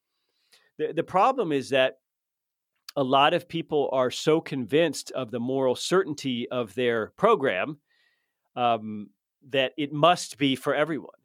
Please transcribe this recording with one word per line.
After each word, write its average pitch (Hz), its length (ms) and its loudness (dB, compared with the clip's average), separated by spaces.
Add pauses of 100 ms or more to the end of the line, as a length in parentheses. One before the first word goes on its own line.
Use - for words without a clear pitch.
(800)
The, 147 160 -4
the 160 80 0
problem 208 500 0
is 135 180 -2
that 131 280 2 (1000)
a 143 80 0
lot 139 300 4
of 170 140 -4
people 156 440 -2
are 127 180 2
so 156 300 2
convinced 147 720 -2
of 127 180 -6
the 117 100 -6
moral 127 360 0
certainty 135 720 -2
of 117 260 -4
their 117 440 0
program, 139 640 0 (720)
um, 110 560 -2 (400)
that 131 260 0
it 143 160 -4
must 160 460 2
be 135 180 2
for 139 180 -2
everyone. 147 360 -4 (140)